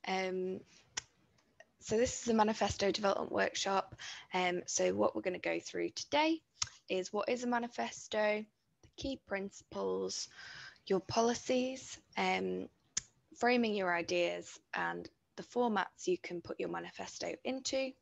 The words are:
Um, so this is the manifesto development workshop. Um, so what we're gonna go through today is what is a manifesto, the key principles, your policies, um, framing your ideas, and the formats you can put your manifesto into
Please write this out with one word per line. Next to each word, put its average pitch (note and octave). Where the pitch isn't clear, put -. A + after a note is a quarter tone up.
Um, F#3
so -
this B3+
is -
the A#3
manifesto G#3
development -
workshop. -
Um, F3+
so F#3
what G#3
we're -
gonna F3+
go E3+
through F3
today D#4+
is F#3
what G#3
is B3
a A#3+
manifesto, A3+
the -
key C4+
principles, F#3+
your F#3+
policies, B3+
um, F#3
framing A#3
your F#3
ideas, F3
and F3
the F#3
formats A3+
you F3+
can F3
put -
your F3+
manifesto F3
into C4